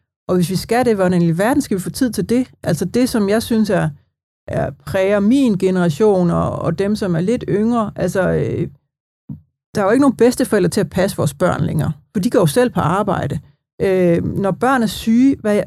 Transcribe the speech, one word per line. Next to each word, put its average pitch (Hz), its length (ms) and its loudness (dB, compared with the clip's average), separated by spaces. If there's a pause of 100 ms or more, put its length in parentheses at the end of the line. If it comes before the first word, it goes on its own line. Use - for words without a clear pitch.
(280)
Og 180 80 0
hvis 180 140 2
vi 185 60 -2
skal 233 300 0
det, 226 100 2
hvordan 180 260 2
i 170 160 2
verden 254 240 2
skal 214 160 -2
vi 185 40 -6
få 175 80 -10
tid 233 220 -2
til 196 180 -4
det? 247 180 0 (160)
Altså 175 220 -2
det, 233 240 0
som 208 200 0
jeg 220 140 0
synes 220 260 0
er, 165 200 0 (580)
er - 240 -4 (140)
præger 196 340 0
min 226 380 4
generation 185 760 2
og, 165 280 0
og 170 200 -2
dem, 202 160 0
som 185 200 -2
er 160 40 0
lidt 220 300 -2
yngre, 220 460 0
altså, 180 340 -2
øh, 139 380 -2 (1080)
der 214 60 0
er 196 40 0
jo 196 60 2
ikke 262 100 4
nogen 269 160 2
bedsteforældre 226 520 2
til 208 120 -2
at 185 80 -2
passe 185 280 -2
vores - 160 -2
børn - 280 -2
længere, 156 300 -2 (220)
for 190 80 -2
de 240 80 -2
går - 100 2
jo 180 60 4
selv 240 240 2
på - 100 -4
arbejde. 185 600 -2 (420)
Øh, 180 420 2
når 196 280 -2
børn 247 320 0
er 214 40 0
syge, 254 540 2
hvad, 208 260 0